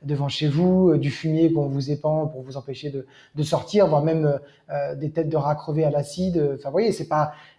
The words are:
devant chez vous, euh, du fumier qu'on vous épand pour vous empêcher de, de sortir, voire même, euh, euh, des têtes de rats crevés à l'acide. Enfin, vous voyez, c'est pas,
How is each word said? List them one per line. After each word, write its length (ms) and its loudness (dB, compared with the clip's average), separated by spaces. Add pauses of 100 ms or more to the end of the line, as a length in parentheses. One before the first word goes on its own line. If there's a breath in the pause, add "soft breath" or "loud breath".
devant 240 -2
chez 220 -2
vous, 400 4
euh, 80 6
du 120 0
fumier 440 2
qu'on 140 2
vous 220 -4
épand 400 -2
pour 120 -12
vous 160 -12
empêcher 320 -10
de, 180 -10 (280 loud breath)
de 80 0
sortir, 440 2
voire 160 4
même, 220 2
euh, 120 2 (340 loud breath)
euh, 240 -4
des 160 -6
têtes 180 -2
de 80 0
rats 180 0
crevés 300 -2
à 40 2
l'acide. 640 0
Enfin, 140 -10
vous 40 -6
voyez, 180 2
c'est 160 -6
pas, 240 0 (280 loud breath)